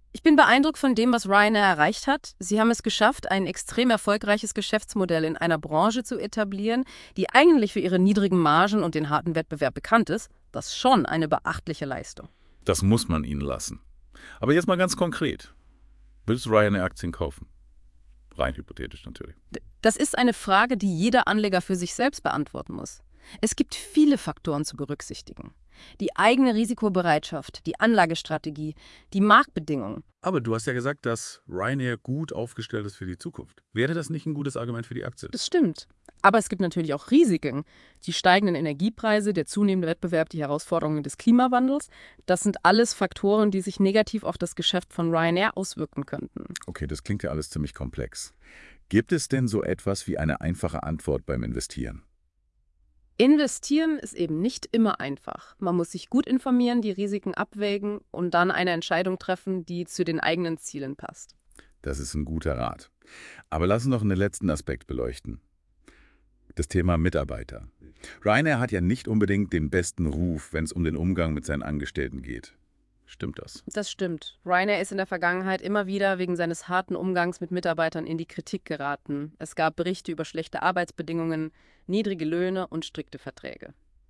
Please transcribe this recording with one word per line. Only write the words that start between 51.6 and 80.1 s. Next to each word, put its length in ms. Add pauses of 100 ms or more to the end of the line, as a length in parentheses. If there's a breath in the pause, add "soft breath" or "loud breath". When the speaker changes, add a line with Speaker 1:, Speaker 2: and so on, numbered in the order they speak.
Speaker 1:
Investieren 760
ist 160
eben 260
nicht 300
immer 280
einfach. 600
Man 160
muss 160
sich 180
gut 160
informieren, 560
die 80
Risiken 460
abwägen 640 (100)
und 240
dann 160
eine 220
Entscheidung 480
treffen, 440
die 220
zu 180
den 160
eigenen 380
Zielen 380
passt. 400 (480 soft breath)
Speaker 2:
Das 160
ist 160
ein 100
guter 320
Rat. 320 (640 loud breath)
Aber 160
lass 180
uns 60
noch 100
einen 160
letzten 320
Aspekt 380
beleuchten. 520 (1160 soft breath)
Das 120
Thema 300
Mitarbeiter. 720 (580 loud breath)
Ryanair 340
hat 120
ja 100
nicht 260
unbedingt 460
den 160
besten 380
Ruf, 440
wenn's 220
um 100
den 140
Umgang 380
mit 100
seinen 160
Angestellten 640
geht. 320 (560)
Stimmt 280
das? 280
Speaker 1:
Das 240
stimmt. 540
Ryanair 340
ist 120
in 60
der 80
Vergangenheit 560
immer 240
wieder 320
wegen 200
seines 320
harten 260
Umgangs 460
mit 100
Mitarbeitern 560
in 100
die 80
Kritik 380
geraten. 760
Es 180
gab 200
Berichte 380